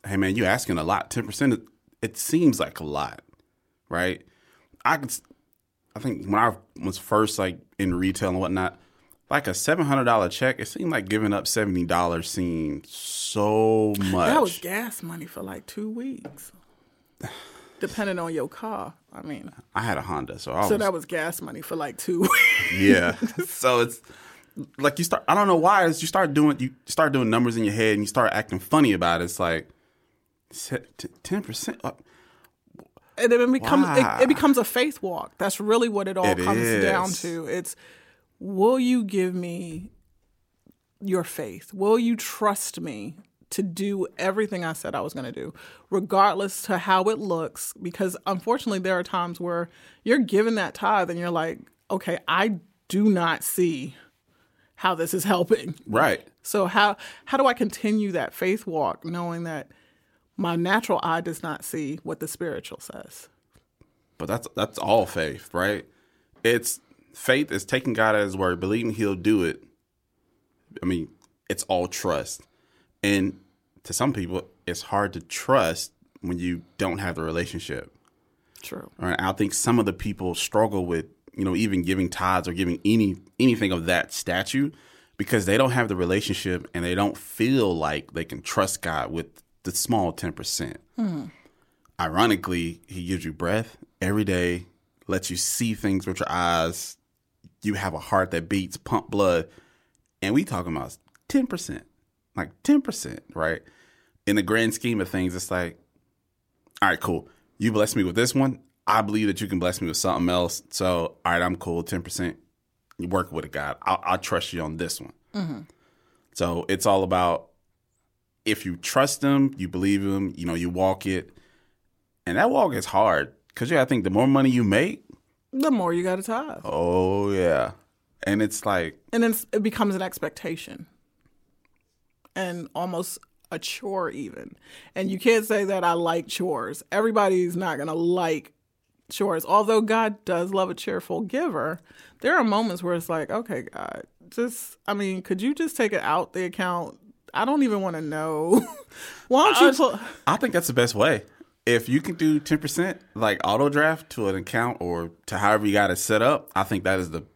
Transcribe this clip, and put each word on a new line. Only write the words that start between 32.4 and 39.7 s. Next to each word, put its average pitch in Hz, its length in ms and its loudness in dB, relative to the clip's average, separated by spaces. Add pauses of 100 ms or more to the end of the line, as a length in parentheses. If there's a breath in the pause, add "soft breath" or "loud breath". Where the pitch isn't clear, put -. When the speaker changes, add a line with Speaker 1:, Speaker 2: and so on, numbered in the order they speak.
Speaker 2:
And 233 140 4
then 240 100 6
it 247 100 4
becomes, 277 340 4 (120)
it, 262 40 8
Speaker 1:
why? - 220 2
Speaker 2:
it 262 40 6
becomes 277 300 6
a 226 60 2
faith 262 380 -2
walk. 175 360 -8
That's 196 220 -2
really 226 300 4
what 196 180 -2
it 185 100 -4
all 180 80 2
Speaker 1:
It 185 140 4
Speaker 2:
comes 113 420 2
down 180 280 2
Speaker 1:
is. 175 120 -4
Speaker 2:
to. 165 260 -6
It's, 175 280 -6 (640 soft breath)
will 202 400 2
you 247 240 2
give 185 320 0
me 175 560 -8 (1120)